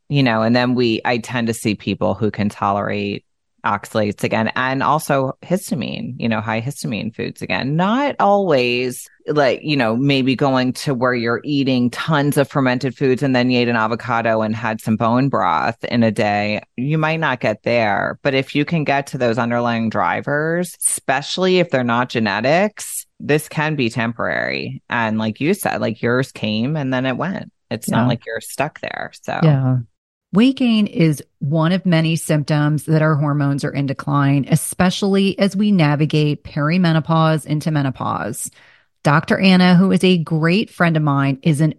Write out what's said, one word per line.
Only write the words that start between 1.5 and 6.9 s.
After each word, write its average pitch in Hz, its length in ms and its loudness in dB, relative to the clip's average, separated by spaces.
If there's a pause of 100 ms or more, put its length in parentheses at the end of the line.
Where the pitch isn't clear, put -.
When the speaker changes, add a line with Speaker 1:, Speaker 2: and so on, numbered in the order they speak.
Speaker 1:
see 107 220 -2
people 98 380 -2
who 104 180 -2
can 104 160 -4
tolerate 101 760 -4 (400)
oxalates 107 600 -2
again, 110 320 0
and 131 260 -2
also 139 580 0
histamine, - 800 -6
you - 80 -4
know, 110 140 0
high 110 200 -2
histamine 120 540 -6